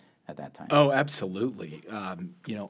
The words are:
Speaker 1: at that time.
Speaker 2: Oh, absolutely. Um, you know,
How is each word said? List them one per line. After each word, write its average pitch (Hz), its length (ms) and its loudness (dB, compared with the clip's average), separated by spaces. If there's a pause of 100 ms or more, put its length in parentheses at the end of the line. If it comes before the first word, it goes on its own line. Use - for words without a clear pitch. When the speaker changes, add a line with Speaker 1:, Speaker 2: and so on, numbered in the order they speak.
(280)
Speaker 1:
at - 100 -10
that 139 160 -12
time. - 160 -14
Speaker 2:
Oh, 143 220 6
absolutely. 98 960 0
Um, 92 460 -8 (100)
you 117 100 -6
know, 101 140 -8